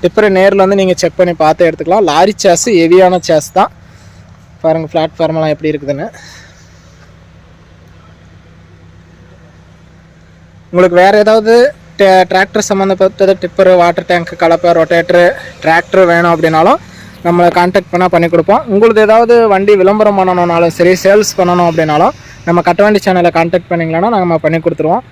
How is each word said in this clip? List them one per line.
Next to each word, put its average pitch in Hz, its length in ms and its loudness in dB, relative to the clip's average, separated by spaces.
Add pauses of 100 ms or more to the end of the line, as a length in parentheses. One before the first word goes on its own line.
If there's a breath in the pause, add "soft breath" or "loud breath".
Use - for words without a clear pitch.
டிப்பரை 214 340 -2
நேர்ல 196 280 2
வந்து 196 160 0
நீங்க 185 200 0
செக் 165 200 -4
பண்ணி 175 200 0
பார்த்து 160 280 0
எடுத்துக்கலாம். 170 400 -2
லாரி 175 240 0 (100)
சேஸ், 175 240 0 (140)
ஹெவியான 180 360 4 (120)
சேஸ் 156 280 -2
தான். 202 140 0 (920 soft breath)
பாருங்க 160 300 -2
பிளாட்ஃபார்ம் 160 460 -4
எல்லாம் 156 160 -2
எப்படி 156 180 -6
இருக்குதுன்னு. 143 340 -8 (4000 loud breath)
உங்களுக்கு 175 320 0
வேற 196 140 4 (100)
ஏதாவது 220 300 2 (460)
tra-, 185 300 4
டிராக்டர் 190 380 -2
சம்மந்தப்பட்டது, 190 760 0
டிப்பர், 185 280 0 (100)
வாட்டர் 175 300 -2
டேங்க், 170 200 -4 (120)
கலப்பை, 170 360 0
ரொட்டேட்டர், 170 480 0 (380 loud breath)
டிராக்டர் 170 480 0
வேணும் 170 220 0
அப்படின்னாலும் 165 440 0 (480 loud breath)
நம்மளை 175 220 2 (100)
கான்டாக்ட் 180 360 -2
பண்ணா 180 200 0
பண்ணி 170 200 0
கொடுப்போம். 196 280 0 (140)
உங்களுக்கு 220 320 2
ஏதாவது 233 260 4 (200)
வண்டி 202 280 2
விளம்பரம் 208 400 2
பண்ணணும்னாலும் 175 560 0
சரி, 180 160 2 (100)
சேல்ஸ் 202 360 2
பண்ணணும் 175 320 0
அப்படின்னாலும் 160 420 -2 (340 loud breath)
நம்ம 170 220 0
கட்டவண்டி 202 380 0
சேனலை 175 320 0
கான்டாக்ட் 170 340 -4
பண்ணிங்களான்னா 170 380 -2 (120)
நம்ம 165 220 -2
பண்ணி 160 220 -2
கொடுத்துருவோம். 160 440 -4